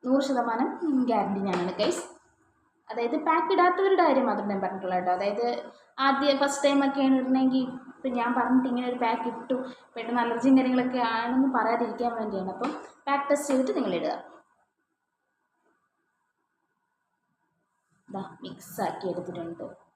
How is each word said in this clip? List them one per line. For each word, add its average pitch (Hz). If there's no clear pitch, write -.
നൂറ് 262
ശതമാനം 262
ഗ്യാരണ്ടി 196
ഞാനാണ് 180
ഗൈസ്. -
അതായത് 233
പാക്ക് 339
ഇടാത്തവരുടെ 359
കാര്യം 262
മാത്രം 208
ഞാൻ 196
പറഞ്ഞിട്ടുള്ളൂ 185
കേട്ടോ. 180
അതായത് 208
ആദ്യം 269
ഫസ്റ്റ് 277
ടൈം 277
ഒക്കെയാണ് 269
ഇടണമെങ്കിൽ, 262
ഇപ്പം -
ഞാൻ 240
പറഞ്ഞിട്ട് 254
ഇങ്ങനെ 247
ഒരു 247
പാക്ക് 233
ഇട്ടു, -
പെട്ടെന്ന് 233
അലർജിയും 233
കാര്യങ്ങളൊക്കെ 254
ആണെന്ന് 240
പറയാതിരിക്കാൻ 233
വേണ്ടിയാണ്. 196
അപ്പം 247
പാക്ക് 277
ടെസ്റ്റ് 285
ചെയ്തിട്ട് 262
നിങ്ങൾ 202
ഇടുക. 156
ദാ 190
മിക്സ് -
ആക്കി 190
എടുത്തിട്ടുണ്ട്. 175